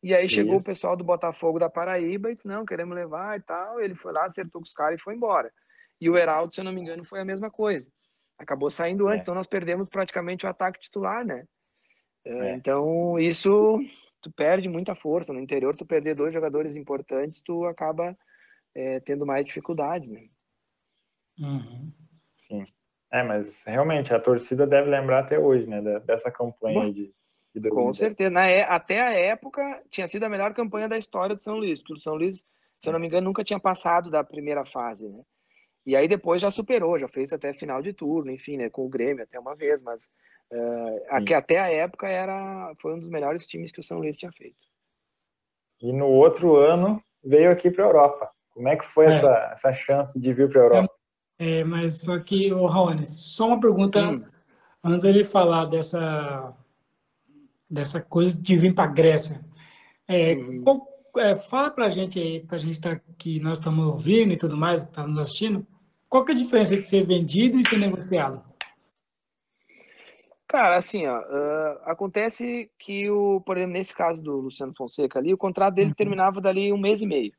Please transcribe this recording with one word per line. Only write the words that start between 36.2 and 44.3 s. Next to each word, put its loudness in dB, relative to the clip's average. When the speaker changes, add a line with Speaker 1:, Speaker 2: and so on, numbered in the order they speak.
Speaker 1:
já 0
superou, 0
já -6
fez -6
até -8
final -8
de -8
turno, -4
enfim, -10
né, -4
com -8
o -8
Grêmio -4
até -14
uma -12
vez, -2
mas, -14
eh, -12
Speaker 2:
Sim. -14
Speaker 1:
aque-, 0
até 2
a 0
época -4
era, -8
foi -8
um -8
dos -14
melhores -4
times -12
que -18
o -16
São -10
Luís -6
tinha -14